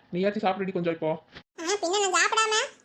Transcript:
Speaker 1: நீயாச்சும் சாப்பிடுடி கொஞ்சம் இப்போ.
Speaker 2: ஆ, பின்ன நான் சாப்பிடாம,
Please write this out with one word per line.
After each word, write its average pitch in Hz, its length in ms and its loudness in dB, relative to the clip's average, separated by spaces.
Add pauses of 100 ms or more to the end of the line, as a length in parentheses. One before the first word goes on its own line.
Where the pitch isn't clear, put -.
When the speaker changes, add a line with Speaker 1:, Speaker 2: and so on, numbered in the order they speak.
(140)
Speaker 1:
நீயாச்சும் 208 300 0
சாப்பிடுடி 190 320 0
கொஞ்சம் 170 200 0
இப்போ. 160 140 -2 (500)
Speaker 2:
ஆ, 359 220 -2
பின்ன 370 220 0
நான் 359 120 2
சாப்பிடாம, 427 380 2 (300)